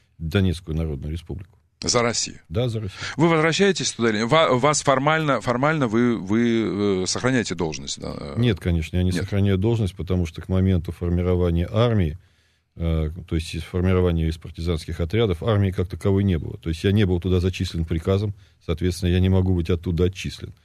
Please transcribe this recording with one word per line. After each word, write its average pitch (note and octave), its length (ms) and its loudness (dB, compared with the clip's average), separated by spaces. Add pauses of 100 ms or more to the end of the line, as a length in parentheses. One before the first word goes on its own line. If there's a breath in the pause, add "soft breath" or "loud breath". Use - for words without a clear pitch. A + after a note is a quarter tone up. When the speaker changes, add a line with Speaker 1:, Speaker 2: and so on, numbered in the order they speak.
(200)
Speaker 1:
Донецкую E2+ 580 0
Народную D2+ 340 -4
Республику. - 460 -12 (280)
Speaker 2:
За A#2+ 160 2
Россию? - 460 -4
Speaker 1:
Да, B2 220 -2
за A2 100 -6
Россию. G2 180 -10 (200 loud breath)
Speaker 2:
Вы D#3 100 4
возвращаетесь E3 640 2
туда A#2 180 2
или G#2+ 120 0
ва-, B2+ 360 4
вас C#3+ 260 2
формально, C#3+ 580 2
формально C3 480 0
вы, A#2 280 2
вы, G2+ 840 0
э, - 40 -2
сохраняете A2+ 480 0
должность, D2+ 440 -6
да? C#2+ 380 -10
Speaker 1:
Нет, A#2 240 2
конечно, E2+ 340 -2
я F2+ 80 2
не F2+ 80 0
Speaker 2:
Нет. F2 80 0
Speaker 1:
сохраняю G2 380 0
должность, G#2+ 360 0
потому F2+ 320 -2
что - 160 -12
к - 60 -14
моменту F#2 460 0
формирования F2 760 0
армии, G#2 480 2 (600)
э, D#2+ 320 -2 (180)
то E2+ 80 -4
есть E2 180 -4
из D#2+ 100 -8
формирования F2+ 680 2
из E2 80 -4
партизанских E2 640 -6
отрядов, F#2+ 420 0
армии G2+ 280 2
как F2+ 180 -4
таковой G2 340 0
не F#2 140 2
было. - 200 -8
То - 120 -8
есть D#2+ 160 -4
я G2 80 4
не G#2+ 120 4
был F2+ 140 0
туда F2+ 220 2
зачислен F2+ 420 -2
приказом, G2 500 -2 (320 soft breath)
соответственно, F2+ 440 -2
я F2+ 100 4
не F#2 80 4
могу F#2+ 260 4
быть F2 160 0
оттуда F2 360 0
отчислен. - 480 -6 (120)